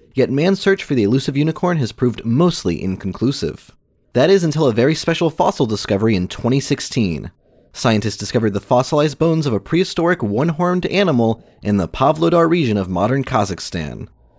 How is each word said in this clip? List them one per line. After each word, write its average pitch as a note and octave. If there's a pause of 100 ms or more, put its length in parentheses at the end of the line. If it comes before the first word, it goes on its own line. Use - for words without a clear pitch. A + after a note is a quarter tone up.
(160)
yet B2+
man's D#3
search G3
for C#3+
the A2+
elusive B2+
unicorn D#3+
has C3
proved -
mostly A#2
inconclusive. F#2+ (440)
That C#3
is G3
until D#3
a B2
very B2+
special E3
fossil D3+
discovery G#2+
in F2+
twenty B2
sixteen. F2+ (420)
Scientists A2
discovered A2
the G2+
fossilized C#3+
bones D#3+
of C3
a G2+
prehistoric E3+
one-horned E3+
animal C3 (180)
in G#2
the F2+
Pavlodar D#3+
region C#3+
of F#2+
modern G#2
Kazakhstan. F2+ (300)